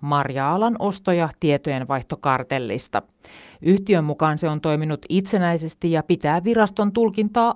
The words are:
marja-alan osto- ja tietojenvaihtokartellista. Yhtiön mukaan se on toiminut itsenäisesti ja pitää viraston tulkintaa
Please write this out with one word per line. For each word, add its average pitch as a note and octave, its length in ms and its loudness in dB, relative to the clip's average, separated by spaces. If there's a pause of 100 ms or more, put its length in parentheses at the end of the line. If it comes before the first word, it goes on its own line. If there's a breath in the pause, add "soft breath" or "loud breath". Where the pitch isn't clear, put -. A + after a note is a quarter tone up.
marja-alan C#3+ 800 0
osto- F#3+ 340 -2
ja E3+ 160 2 (120)
tietojenvaihtokartellista. C3 1600 -2 (600 loud breath)
Yhtiön F#3+ 420 4
mukaan D3+ 340 0
se E3 100 -2
on D3+ 120 -2
toiminut D#3 480 -2
itsenäisesti E3+ 840 0
ja D#3+ 100 2
pitää E3+ 420 0
viraston G#3 480 2
tulkintaa A3 640 0